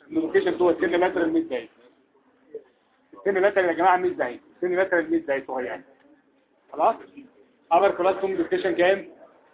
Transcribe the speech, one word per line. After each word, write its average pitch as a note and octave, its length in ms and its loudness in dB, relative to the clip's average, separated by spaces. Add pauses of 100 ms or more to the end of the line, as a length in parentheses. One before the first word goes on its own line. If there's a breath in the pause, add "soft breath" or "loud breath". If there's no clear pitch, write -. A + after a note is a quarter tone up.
موديفيكيشن E3 500 0
تو F3 120 4
اتنين F3 300 0
لاترال F3 340 0
ميد E3 160 -2
داي. A#2 200 -8 (1400)
اتنين G3 240 -4
لاترال G3 280 2
يا E3+ 80 0
جماعه F3+ 240 4
ميد F3+ 200 -2
داي. A#2+ 220 -6 (180)
اتنين F3+ 180 -2
لاترال F3 360 0
ميد E3 140 0
داي C3+ 220 -4
صغير. B2 340 -8 (920)
خلاص؟ F3 220 0 (760)
ابر F3+ 200 6
كلاس F#3 300 0
تو G3 60 0
موديفيكيشن F3+ 480 -2
كام؟ F#3 340 2 (440)